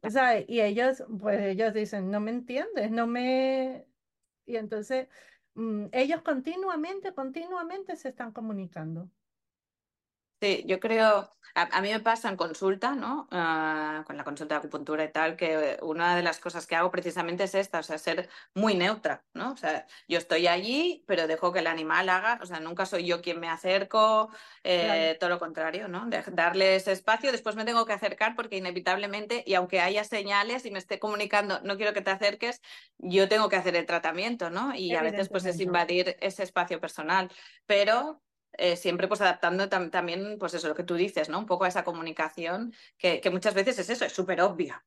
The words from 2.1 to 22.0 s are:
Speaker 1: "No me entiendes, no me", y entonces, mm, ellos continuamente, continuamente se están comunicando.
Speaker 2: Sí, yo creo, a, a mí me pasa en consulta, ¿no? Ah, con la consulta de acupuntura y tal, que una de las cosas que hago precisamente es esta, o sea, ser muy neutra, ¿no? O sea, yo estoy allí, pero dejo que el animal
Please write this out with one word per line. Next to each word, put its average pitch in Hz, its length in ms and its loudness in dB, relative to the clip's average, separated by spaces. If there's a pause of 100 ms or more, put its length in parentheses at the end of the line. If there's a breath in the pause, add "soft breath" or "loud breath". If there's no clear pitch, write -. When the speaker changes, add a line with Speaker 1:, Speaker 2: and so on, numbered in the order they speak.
Speaker 1:
"No 208 80 0
me 214 120 -4
entiendes, 247 600 -4
no 233 160 0
me", 262 800 0 (580)
y 233 120 -4
entonces, 220 520 -4 (460 soft breath)
mm, 214 380 -4
ellos 277 300 2
continuamente, 359 920 -2
continuamente 339 840 -6
se - 120 -10
están 240 240 -10
comunicando. 185 800 -8 (1300)
Speaker 2:
Sí, 202 240 2
yo 185 140 0
creo, 220 560 4 (180 loud breath)
a, - 80 2 (160)
a 190 40 2
mí 202 100 -2
me 220 80 0
pasa 226 300 0
en 190 80 -4
consulta, 190 580 0
¿no? 262 340 -6
Ah, 156 800 -2
con 151 80 -12
la 143 80 -10
consulta 151 320 -4
de 147 40 -2
acupuntura 151 440 -4
y 156 80 -4
tal, 160 240 0
que 156 460 0
una 170 340 2
de 175 80 2
las 165 160 0
cosas 170 260 -8
que 165 120 -2
hago 175 140 2
precisamente 175 520 -2
es 190 120 -2
esta, 196 240 0
o 156 40 -4
sea, 156 140 -6
ser 170 320 -2 (240 loud breath)
muy 208 220 2
neutra, 180 580 0
¿no? 220 180 -6
O 254 60 -12
sea, 151 280 -4 (220 loud breath)
yo 165 100 2
estoy 165 300 2
allí, 247 600 2
pero 165 200 2
dejo 160 240 0
que 180 80 0
el 165 80 0
animal 165 400 0